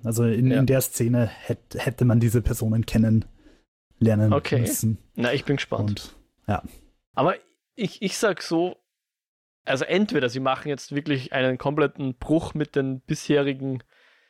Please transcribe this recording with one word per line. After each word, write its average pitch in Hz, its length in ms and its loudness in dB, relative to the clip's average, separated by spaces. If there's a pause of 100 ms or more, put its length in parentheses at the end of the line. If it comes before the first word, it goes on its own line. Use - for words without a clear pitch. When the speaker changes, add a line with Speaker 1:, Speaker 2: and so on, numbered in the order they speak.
Speaker 1:
also 117 200 0
in, 117 260 4
Speaker 2:
Ja. 127 80 2
Speaker 1:
in 135 80 2
der 131 160 4
Szene 120 440 0
hätt-, - 520 -8
hätte - 260 -2
man 113 160 6
diese 117 220 2
Personen 110 420 0
kennenlernen - 1500 0
Speaker 2:
Okay. 139 280 0
Speaker 1:
müssen. 113 380 0 (160)
Speaker 2:
Na, 120 180 0
ich 139 120 -2
bin 143 120 0
gespannt. 110 340 -4
Speaker 1:
Und, - 260 -8 (320)
ja. 101 140 -2 (520)
Speaker 2:
Aber - 220 0 (400)
ich, - 260 -6
ich 190 160 -4
sag 202 240 0
so, 170 340 -2 (880)
also 135 200 -2
entweder 165 440 0
sie 123 120 -6
machen 131 280 -4
jetzt 143 260 -8
wirklich 143 380 -4
einen 131 260 0
kompletten 143 600 -2
Bruch - 360 -2
mit 151 220 -4
den 135 240 -2
bisherigen 139 840 -2 (480)